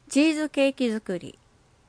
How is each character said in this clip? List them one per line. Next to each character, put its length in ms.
チ 120
ー 140
ズ 140
ケ 200
ー 40
キ 180
作 260
り。 220